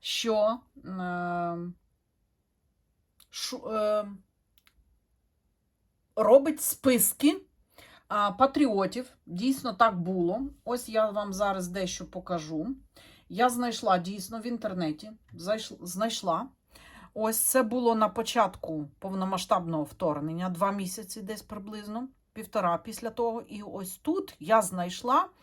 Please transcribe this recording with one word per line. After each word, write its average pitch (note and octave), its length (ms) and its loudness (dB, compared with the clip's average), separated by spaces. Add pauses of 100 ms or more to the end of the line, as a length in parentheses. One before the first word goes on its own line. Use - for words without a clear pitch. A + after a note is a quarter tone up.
що, A3 580 2 (260)
е, F3 760 -4 (1700)
шу-, - 400 -8
е, G#3+ 380 0 (2000)
робить C#4 460 8
списки, C#4 840 2 (640)
а, G#3 240 2
патріотів. G3 800 2 (160)
Дійсно A#3 460 -2
так G3+ 280 4
було. F3+ 420 0 (220)
Ось A#3+ 240 -4
я A3 220 2
вам G3+ 220 -4
зараз F#3+ 360 0
дещо F3+ 420 -6
покажу. E3+ 680 -6 (520)
Я A3 200 2
знайшла A#3 500 0
дійсно G3+ 420 -8
в A3+ 60 -12
інтернеті, F#3+ 680 -6 (200)
зайш-, G3 540 -6
знайшла. F#3+ 600 -2 (680)
Ось A3 240 0
це - 240 4
було A#3 320 2
на G#3+ 140 4
початку F#3 800 0 (100)
повномасштабного F#3+ 840 0
вторгнення, D#3+ 680 -2
два F#3+ 240 0
місяці G3+ 500 -6
десь G#3 200 -10
приблизно, G#3+ 680 -10 (240)
півтора G3+ 460 -2
після - 320 -10
того. A#3 300 -2
І G#3 220 -12
ось F#3+ 340 -10
тут F#4+ 440 -4
я G#3+ 220 6
знайшла, F#3+ 680 0 (140)